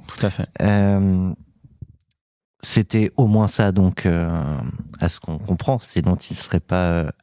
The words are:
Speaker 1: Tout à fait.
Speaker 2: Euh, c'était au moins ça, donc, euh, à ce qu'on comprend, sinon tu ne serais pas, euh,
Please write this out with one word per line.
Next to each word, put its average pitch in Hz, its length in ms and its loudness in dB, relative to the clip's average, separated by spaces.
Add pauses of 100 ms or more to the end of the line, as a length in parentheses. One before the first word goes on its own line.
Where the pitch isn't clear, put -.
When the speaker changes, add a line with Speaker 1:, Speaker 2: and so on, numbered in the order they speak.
Speaker 1:
Tout - 180 -4
à 98 40 2
fait. - 180 -6 (120)
Speaker 2:
Euh, 98 720 2 (1300)
c'était 107 540 0
au 120 120 4
moins 107 180 4
ça, 101 240 2
donc, 92 360 2
euh, 82 520 0 (400)
à 92 100 0
ce - 120 -8
qu'on 80 180 -8
comprend, 101 400 -2
sinon 87 380 -2
tu - 160 -8
ne - 60 -10
serais - 220 -2
pas, 90 280 0
euh, 85 220 -2 (120)